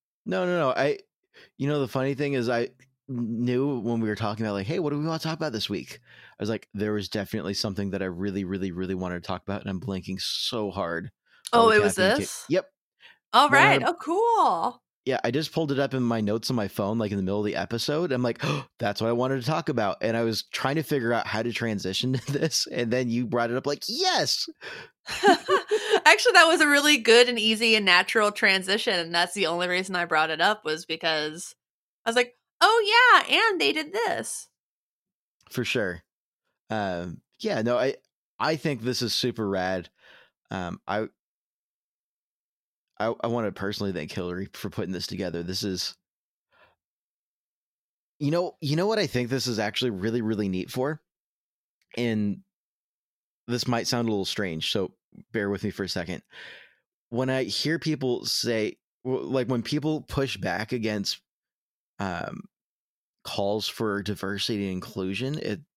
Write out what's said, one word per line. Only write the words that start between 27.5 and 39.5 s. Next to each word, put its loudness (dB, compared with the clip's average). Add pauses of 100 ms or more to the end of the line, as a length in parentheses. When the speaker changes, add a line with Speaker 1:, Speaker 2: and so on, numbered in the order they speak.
Speaker 2:
and 2
natural 4
transition, 2
and -4
that's 2
the 0
only 0
reason -2
I 0
brought 2
it -4
up 2
was -4
because -4 (500)
I 2
was 0
like, 0 (240)
"Oh, 6
yeah, 4 (140)
and -2
they 2
did -6
this." -4 (1040)
Speaker 1:
For -2
sure. -2 (680)
Um, -4 (180)
yeah, -2
no, 2
I, 0 (420)
I 0
think -4
this -2
is -2
super -2
rad. -2 (600)